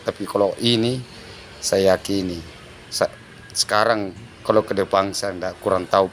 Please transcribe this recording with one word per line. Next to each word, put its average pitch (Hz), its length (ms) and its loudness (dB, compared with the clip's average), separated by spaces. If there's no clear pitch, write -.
Tapi 101 240 -6
kalau 101 320 2
ini, 120 400 2
saya 95 400 4
yakini. 92 400 -4
Sa-, - 240 -2
sekarang 104 640 0
kalau 107 160 4
ke 104 160 -4
depan 98 320 2
saya 98 240 -6
ndak 90 240 -8
kurang 92 320 -2
tahu 98 240 6